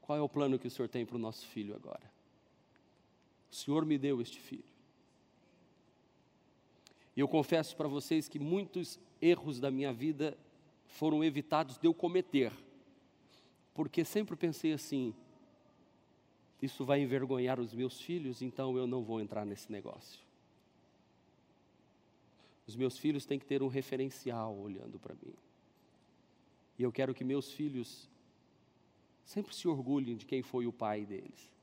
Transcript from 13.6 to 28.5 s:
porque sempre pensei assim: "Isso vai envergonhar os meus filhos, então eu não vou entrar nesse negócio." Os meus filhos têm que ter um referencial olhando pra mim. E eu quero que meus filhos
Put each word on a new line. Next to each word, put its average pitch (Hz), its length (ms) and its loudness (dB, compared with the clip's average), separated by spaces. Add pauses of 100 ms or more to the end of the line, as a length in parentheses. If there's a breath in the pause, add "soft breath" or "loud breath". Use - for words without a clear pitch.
porque 156 280 0
sempre 196 320 0
pensei 160 380 0
assim: 127 420 -2 (1500)
"Isso 135 240 -4
vai 139 160 6
envergonhar 127 600 2
os 113 140 -4
meus 127 260 -4
filhos, 147 400 -4
então 131 360 -2
eu 127 100 0
não 123 160 0
vou 113 180 -2
entrar 104 240 -4
nesse 101 260 -8
negócio." - 500 -12 (2500 soft breath)
Os 107 80 -12
meus 123 240 0
filhos 147 260 0
têm 143 140 -2
que - 80 -10
ter 139 160 2
um 135 60 2
referencial 123 880 -2
olhando 95 420 -10
pra - 160 -14
mim. - 200 -16 (1400)
E 120 40 2
eu 123 80 4
quero 131 240 0
que - 80 -8
meus 131 300 0
filhos 139 580 -6 (1120)